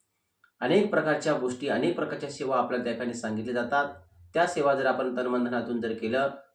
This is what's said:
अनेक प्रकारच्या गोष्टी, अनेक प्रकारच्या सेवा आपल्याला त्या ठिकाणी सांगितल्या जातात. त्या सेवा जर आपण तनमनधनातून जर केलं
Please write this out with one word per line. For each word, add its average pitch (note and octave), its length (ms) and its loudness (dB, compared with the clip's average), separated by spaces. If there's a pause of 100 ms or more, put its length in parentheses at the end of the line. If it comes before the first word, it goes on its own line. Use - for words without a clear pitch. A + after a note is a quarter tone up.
(600)
अनेक F#3 300 4
प्रकारच्या D3+ 440 2
गोष्टी, B2+ 340 -2
अनेक C3 280 2
प्रकारच्या D3 340 -4
सेवा C3 280 -2
आपल्याला B2 260 0
त्या A#2+ 100 -2
ठिकाणी A#2+ 200 -4
सांगितल्या A2 400 -4
जातात. C3+ 400 0 (400)
त्या E3+ 140 4
सेवा C#3 280 2
जर C3+ 100 0
आपण B2+ 320 0
तनमनधनातून B2 640 0
जर A2+ 120 -2
केलं B2+ 360 0 (260)